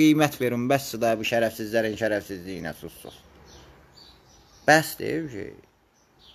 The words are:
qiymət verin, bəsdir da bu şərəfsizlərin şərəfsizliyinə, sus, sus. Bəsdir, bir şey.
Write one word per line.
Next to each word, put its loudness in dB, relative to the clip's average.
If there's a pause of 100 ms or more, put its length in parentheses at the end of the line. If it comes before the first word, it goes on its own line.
qiymət 4
verin, 0
bəsdir 0
da 2
bu -6
şərəfsizlərin 0
şərəfsizliyinə, -4
sus, -16
sus. -18 (1500)
Bəsdir, 2
bir -10
şey. -12 (800)